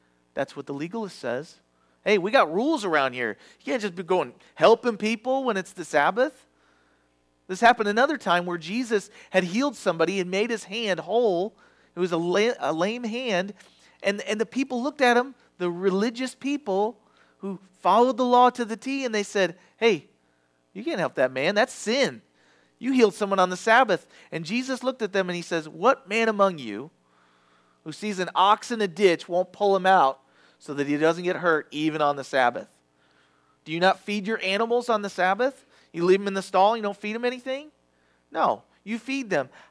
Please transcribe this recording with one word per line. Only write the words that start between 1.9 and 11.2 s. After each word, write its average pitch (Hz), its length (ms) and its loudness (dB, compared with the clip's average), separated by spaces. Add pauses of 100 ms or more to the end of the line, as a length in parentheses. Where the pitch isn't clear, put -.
Hey, 208 140 2
we 185 140 -2
got 208 200 4
rules 247 320 -2
around 147 280 2
here. 120 240 -4 (240)
You - 40 -20
can't 262 160 -4
just 202 140 -6
be 185 80 -10
going 160 320 0 (220)
helping 226 400 4
people 233 480 -2
when 233 120 -2
it's 185 160 -6
the 175 120 -12
Sabbath. 185 600 0 (1000)
This 185 140 -8
happened 233 280 4
another 247 300 2
time 175 260 0
where 175 140 -6
Jesus 214 500 -4 (220)
had 190 140 2
healed 226 320 -2
somebody 170 420 -2
and 180 140 -4
made 214 180 -2
his 220 140 -6
hand 202 340 -4
whole. 190 580 -2 (380)